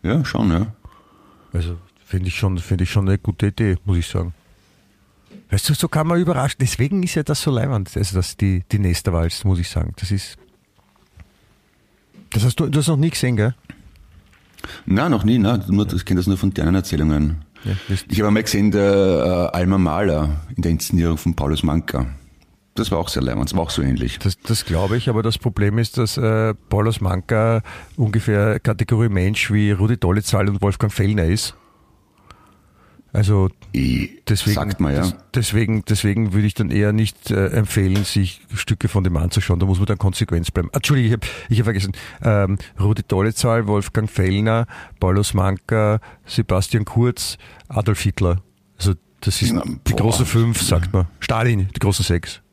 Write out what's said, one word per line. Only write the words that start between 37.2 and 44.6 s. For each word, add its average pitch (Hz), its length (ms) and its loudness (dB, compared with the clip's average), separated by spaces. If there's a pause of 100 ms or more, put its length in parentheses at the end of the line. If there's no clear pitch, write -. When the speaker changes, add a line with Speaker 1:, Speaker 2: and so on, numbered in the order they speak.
Speaker 2:
äh, 98 160 2
empfehlen, 101 580 2
sich - 380 -2 (120)
Stücke - 340 -2
von 95 160 0
dem 87 120 0
anzuschauen. 87 420 0
Da 92 60 2
muss 95 140 2
man 101 80 2
dann 101 100 -2
konsequent 90 560 -2
bleiben. 87 200 -2
Ah, - 40 -6
Entschuldigung, 135 320 2
ich 113 60 4
hab, - 360 -8
ich 113 100 2
hab 110 40 2
vergessen. 98 280 -2 (300)
Ähm, 101 360 2 (200)
Rudi 101 300 2
Dolezal, 110 600 0
Wolfgang 104 420 0
Fellner, 107 560 2 (340)